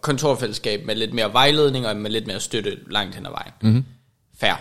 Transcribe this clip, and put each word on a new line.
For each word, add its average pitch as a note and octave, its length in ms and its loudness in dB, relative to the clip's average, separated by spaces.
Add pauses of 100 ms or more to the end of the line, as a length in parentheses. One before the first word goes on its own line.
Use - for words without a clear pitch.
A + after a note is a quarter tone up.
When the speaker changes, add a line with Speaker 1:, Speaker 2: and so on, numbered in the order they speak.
Speaker 1:
kontorfællesskab B2 840 -2
med G#2+ 100 -4
lidt A2 180 -4
mere A2 200 0
vejledning C#3 540 4
og G#2+ 100 -2
med G#2+ 140 -6
lidt A2 160 -4
mere G2 120 -6
støtte G#2 380 -4 (140)
langt G2 240 -4
hen G2 100 -12
ad - 60 -12
vejen. - 200 -10 (100)
Speaker 2:
Mhm. A2 240 4 (540)
Speaker 1:
Fair. G2 220 2